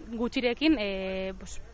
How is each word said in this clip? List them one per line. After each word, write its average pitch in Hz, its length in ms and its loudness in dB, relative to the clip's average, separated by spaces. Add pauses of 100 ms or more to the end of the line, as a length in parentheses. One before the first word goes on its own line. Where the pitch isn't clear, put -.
(120)
gutxirekin, 240 680 4
e, 190 600 -2
bos, - 200 -10 (160)